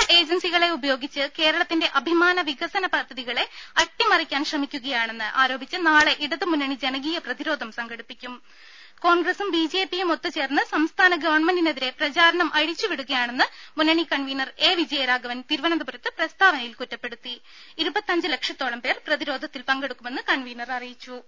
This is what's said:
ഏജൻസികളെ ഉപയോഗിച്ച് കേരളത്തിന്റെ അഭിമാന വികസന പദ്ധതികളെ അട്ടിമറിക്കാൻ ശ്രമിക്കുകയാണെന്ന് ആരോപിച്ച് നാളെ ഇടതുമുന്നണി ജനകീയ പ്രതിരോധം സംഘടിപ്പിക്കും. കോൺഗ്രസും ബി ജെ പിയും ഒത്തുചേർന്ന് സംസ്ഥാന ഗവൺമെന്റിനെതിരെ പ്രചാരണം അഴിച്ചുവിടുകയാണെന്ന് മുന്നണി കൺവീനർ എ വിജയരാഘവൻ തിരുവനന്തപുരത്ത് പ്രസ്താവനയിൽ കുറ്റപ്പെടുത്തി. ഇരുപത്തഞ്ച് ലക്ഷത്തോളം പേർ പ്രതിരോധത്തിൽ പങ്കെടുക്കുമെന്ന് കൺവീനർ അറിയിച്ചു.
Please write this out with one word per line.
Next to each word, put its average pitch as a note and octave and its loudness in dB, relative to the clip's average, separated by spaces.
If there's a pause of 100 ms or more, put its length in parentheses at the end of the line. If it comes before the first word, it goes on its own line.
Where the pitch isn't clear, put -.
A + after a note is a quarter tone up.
(120)
ഏജൻസികളെ E4+ 2
ഉപയോഗിച്ച് C#4 -2
കേരളത്തിന്റെ E4 0
അഭിമാന E4+ 4
വികസന D#4+ -4
പദ്ധതികളെ B3+ -4 (320)
അട്ടിമറിക്കാൻ E4+ 2
ശ്രമിക്കുകയാണെന്ന് A#3 -4
ആരോപിച്ച് C4 0
നാളെ D4+ 6
ഇടതുമുന്നണി D4 -2
ജനകീയ C#4 -4
പ്രതിരോധം B3+ -4
സംഘടിപ്പിക്കും. A#3 -12 (680)
കോൺഗ്രസും F4 4
ബി E4 2
ജെ F#4 0
പിയും F4+ 0
ഒത്തുചേർന്ന് D4+ 0
സംസ്ഥാന F4 2
ഗവൺമെന്റിനെതിരെ D#4 2
പ്രചാരണം E4 2
അഴിച്ചുവിടുകയാണെന്ന് D4 0 (300)
മുന്നണി D#4+ 2
കൺവീനർ C4+ -4
എ A#3 4
വിജയരാഘവൻ B3+ -2
തിരുവനന്തപുരത്ത് D4 -2
പ്രസ്താവനയിൽ D#4 2
കുറ്റപ്പെടുത്തി. A#3+ -10 (440)
ഇരുപത്തഞ്ച് F4 0
ലക്ഷത്തോളം B3+ -4
പേർ C4 -2
പ്രതിരോധത്തിൽ C#4+ -4
പങ്കെടുക്കുമെന്ന് C4+ -4
കൺവീനർ B3 -4
അറിയിച്ചു. B3 -10 (100)